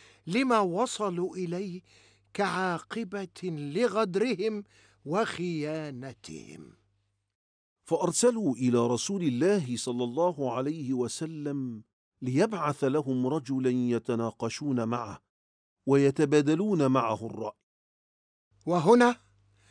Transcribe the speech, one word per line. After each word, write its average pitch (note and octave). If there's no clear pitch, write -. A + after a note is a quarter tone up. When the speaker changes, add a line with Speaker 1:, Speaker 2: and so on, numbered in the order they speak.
Speaker 1:
لما A#3
وصلوا F#3+
إليه F3+
كعاقبة F#3
لغدرهم G3
وخيانتهم. D3
Speaker 2:
فأرسلوا F3
إلى A#2+
رسول F3
الله C#3
صلى B2
الله C#3
عليه C3+
وسلم C3+
ليبعث D3
لهم C3
رجلا C3
يتناقشون A#2+
معه A#2
ويتبادلون D3
معه A2+
الرأي. G#2+
Speaker 1:
وهنا A3+